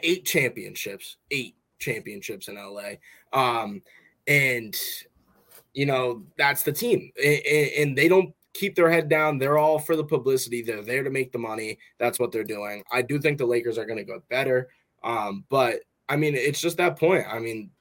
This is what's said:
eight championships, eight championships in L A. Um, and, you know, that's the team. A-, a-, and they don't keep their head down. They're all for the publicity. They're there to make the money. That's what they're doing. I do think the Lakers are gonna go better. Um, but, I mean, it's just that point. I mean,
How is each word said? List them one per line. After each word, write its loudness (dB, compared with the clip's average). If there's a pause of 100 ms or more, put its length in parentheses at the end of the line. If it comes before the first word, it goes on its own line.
eight 0
championships, -4 (120)
eight -6 (240)
championships -8
in -14
L -14
A. -12 (400)
Um, 0 (440)
and, 0 (1000)
you 0
know, 0 (120)
that's 2
the 0
team. 0 (100)
A-, 4
a-, 2
and 0
they 6
don't 6 (200)
keep -4
their 6
head 2
down. 4
They're 2
all 4
for 0
the 0
publicity. 0
They're -4
there -2
to -2
make -2
the -6
money. -6 (200)
That's 0
what 0
they're -2
doing. -8
I 0
do -2
think 2
the -2
Lakers 0
are -4
gonna -8
go -12
better. 0 (340)
Um, -4
but, 2 (280)
I 0
mean, 2
it's -2
just -2
that 2
point. 4
I -6
mean, -8 (100)